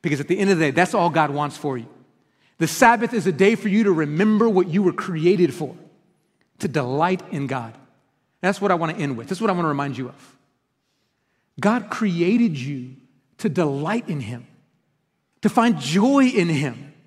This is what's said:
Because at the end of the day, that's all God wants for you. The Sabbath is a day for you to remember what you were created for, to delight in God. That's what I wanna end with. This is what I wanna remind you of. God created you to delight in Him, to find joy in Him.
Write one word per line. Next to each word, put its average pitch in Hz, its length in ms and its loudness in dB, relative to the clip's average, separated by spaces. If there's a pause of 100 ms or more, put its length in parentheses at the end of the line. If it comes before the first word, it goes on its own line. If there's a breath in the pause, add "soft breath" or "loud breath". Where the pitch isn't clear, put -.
Because 147 180 -2
at 147 80 -8
the 185 100 0
end 196 120 2
of 180 80 4
the 160 80 2
day, 139 40 2
that's 175 240 2
all 175 160 2
God 151 200 0
wants 147 260 -6
for 139 200 -6
you. 113 100 -10 (720)
The 165 100 0
Sabbath 233 440 4
is 190 140 -2
a 190 60 2
day 196 220 4
for 220 140 -4
you 208 160 2
to 196 80 4
remember 180 560 2
what 185 200 2
you 180 140 0
were 175 100 2
created 170 600 2
for, 143 240 -10 (840)
to - 80 -4
delight 151 540 -2 (100)
in 139 160 -6
God. 120 260 -8 (680)
That's 185 200 -2
what 202 100 0
I 180 60 4
wanna 160 180 -4
end 143 240 -4
with. 113 100 -12
This 180 100 -6
is 208 40 -6
what 214 80 0
I - 20 -2
wanna 170 160 -2
remind 139 300 -4
you 127 100 -8
of. - 280 -20 (1200)
God 233 300 0
created 185 680 0
you 131 380 -10 (420)
to 220 100 -4
delight 160 600 -2
in 151 120 -4
Him, 117 260 -10 (960)
to 214 60 2
find 226 320 2
joy 226 460 4
in 214 220 2
Him. 135 440 -4 (140)